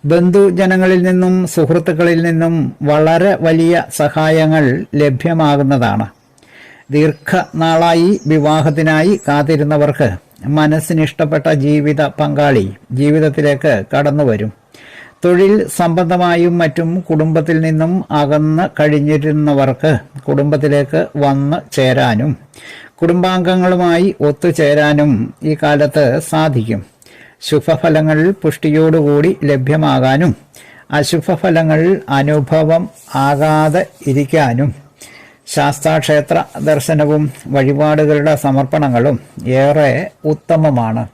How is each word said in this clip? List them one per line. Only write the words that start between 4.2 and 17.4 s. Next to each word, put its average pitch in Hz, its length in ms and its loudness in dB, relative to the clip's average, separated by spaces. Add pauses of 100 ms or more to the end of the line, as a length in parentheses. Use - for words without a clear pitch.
ലഭ്യമാകുന്നതാണ്. 143 1080 0 (840)
ദീർഘനാളായി 165 1200 0 (160)
വിവാഹത്തിനായി 156 920 2
കാത്തിരുന്നവർക്ക് 147 920 0 (420)
മനസ്സിനിഷ്ടപ്പെട്ട 151 960 0 (100)
ജീവിത 147 440 0 (120)
പങ്കാളി 143 520 0 (280)
ജീവിതത്തിലേക്ക് 147 800 0 (140)
കടന്നു 143 360 0
വരും. 110 280 -2 (680)
തൊഴിൽ 180 340 4 (180)
സംബന്ധമായും 175 840 0
മറ്റും 165 340 -2 (120)
കുടുംബത്തിൽ 160 580 0